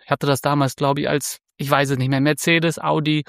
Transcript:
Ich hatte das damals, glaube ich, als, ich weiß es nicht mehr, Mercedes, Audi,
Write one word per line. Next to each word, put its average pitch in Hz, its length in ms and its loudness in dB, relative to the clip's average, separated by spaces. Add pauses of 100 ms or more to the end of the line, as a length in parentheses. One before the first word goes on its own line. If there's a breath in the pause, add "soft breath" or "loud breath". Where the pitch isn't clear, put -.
Ich - 80 -4
hatte 143 160 -2
das 139 140 2
damals, 143 340 0
glaube 143 240 -2
ich, 139 80 -4
als, - 320 -4 (160)
ich 139 140 -6
weiß 143 220 2
es 135 60 -2
nicht 131 120 0
mehr, 135 100 2
Mercedes, 160 580 2
Audi, 151 520 -2